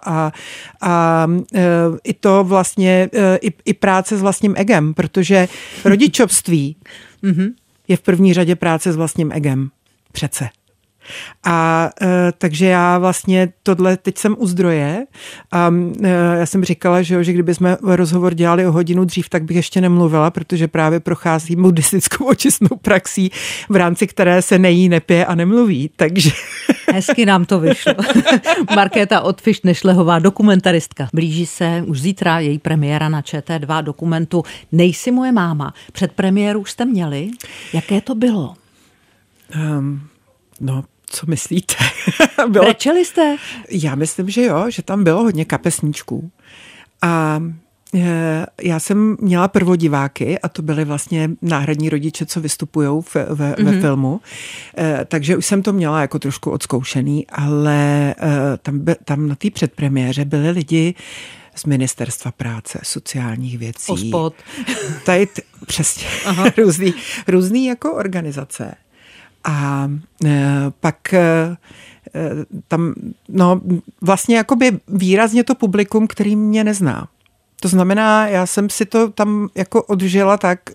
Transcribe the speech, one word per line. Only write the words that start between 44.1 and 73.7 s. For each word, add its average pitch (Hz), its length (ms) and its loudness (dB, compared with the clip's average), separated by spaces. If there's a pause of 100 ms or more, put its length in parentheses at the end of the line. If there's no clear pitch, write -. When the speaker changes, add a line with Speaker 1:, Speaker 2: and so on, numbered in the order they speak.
Speaker 1:
že 220 140 -2
jo, 185 260 0
že 233 120 -8
tam 196 220 -2
bylo 175 200 2
hodně 170 220 0
kapesníčků. 156 840 -4 (720)
A, 160 400 0 (540)
eh, 165 500 -2 (160)
já 165 180 0
jsem 214 420 0
měla 180 260 2
prvodiváky 165 920 0
a 165 100 -6
to - 120 -12
byly 156 240 -2
vlastně 156 440 -4 (120)
náhradní 151 480 -2
rodiče, 151 360 -4
co 165 160 -8
vystupujou 151 600 -4
v, - 140 -8
ve, 156 440 -4
ve 202 120 2
Speaker 2:
Mhm. 190 100 2
Speaker 1:
filmu. 139 400 0 (560)
Eh, 156 300 -2
takže 160 300 -2
už 165 80 -4
jsem 196 160 0
to 202 120 0
měla 156 280 0
jako 143 180 -4
trošku - 320 -6
odzkoušený, 139 760 -4
ale, 147 880 0
eh, 143 440 -2
tam 143 180 -4
by-, 165 160 -2 (100)
tam 147 220 -2
na 143 80 -4
té 202 140 -4
předpremiéře 139 760 -4
byli 147 260 -2
lidi 165 440 -2 (600)
z - 100 -12
Ministerstva 127 640 -4
práce, 117 520 -10
sociálních 123 760 -8
věcí. 117 340 -10
Speaker 2:
ospod. 160 420 -4 (720)
Speaker 1:
Tady 185 200 2
t-, - 160 -10 (260)
přesně. - 400 -4 (180)
Speaker 2:
Aha. 190 280 0
Speaker 1:
<laughs> - 40 -10
Různý, 180 360 2 (340)
různý 185 380 2
jako 254 280 -4
organizace. 160 800 -8 (680)
A, 139 460 -2 (360)
eh, 143 160 2 (380)
pak, - 340 -4
eh, 165 420 2 (1120)
tam, 165 260 -2 (360)
no, 185 320 2 (400)